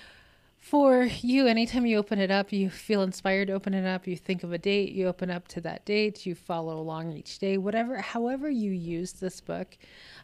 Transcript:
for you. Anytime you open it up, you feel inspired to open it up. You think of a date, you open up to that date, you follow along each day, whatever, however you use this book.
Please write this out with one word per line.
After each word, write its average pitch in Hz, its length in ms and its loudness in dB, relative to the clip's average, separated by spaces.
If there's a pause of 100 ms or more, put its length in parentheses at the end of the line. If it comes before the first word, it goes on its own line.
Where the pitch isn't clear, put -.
(600)
for 269 440 6
you. 247 440 2
Anytime 233 380 2
you 226 120 4
open 208 220 0
it 190 120 2
up, 196 200 0
you 196 180 2
feel 202 340 0
inspired 190 440 0
to 196 60 -2
open 196 200 -2
it 190 120 0
up. 185 220 -2
You 180 100 -4
think 185 260 -4
of 175 80 -8
a 175 60 -4
date, 196 340 0
you 185 160 0
open 180 220 -2
up 175 200 -6
to 175 120 -8
that 160 240 -10
date, 208 400 0
you 175 100 -4
follow 165 420 -6
along 160 360 -6
each - 260 -14
day, 196 180 0
whatever, 226 440 -2
however 262 480 -4
you 214 220 0
use 170 420 -4
this - 260 -8
book. - 380 -8 (460)